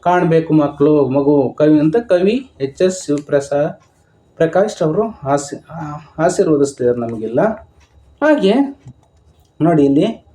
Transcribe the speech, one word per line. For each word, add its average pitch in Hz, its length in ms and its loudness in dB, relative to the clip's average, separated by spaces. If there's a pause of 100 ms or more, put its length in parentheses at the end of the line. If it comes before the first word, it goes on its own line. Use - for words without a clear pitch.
ಕಾಣಬೇಕು 165 500 2
ಮಕ್ಕಳು, 147 560 2
ಮಗು. 139 400 2
ಕವಿ 151 300 2
ಅಂತ 156 180 2
ಕವಿ 214 520 0 (120)
ಎಚ್ 135 200 -4
ಎಸ್ - 240 -2
ಶಿವಪ್ರಸಾದ್ 143 760 -2 (560)
ಪ್ರಕಾಶ್ 180 480 0
ಅವರು 160 180 -2 (220)
ಆಶಿ-, 139 480 -6
ಆ, 156 40 -18 (480)
ಆಶೀರ್ವದಿಸ್ತಿದ್ದಾರೆ 143 760 0
ನಮಗೆಲ್ಲ. 117 680 -4 (540)
ಹಾಗೆ 285 320 2 (1080)
ನೋಡಿ 156 240 2
ಇಲ್ಲಿ 165 500 -2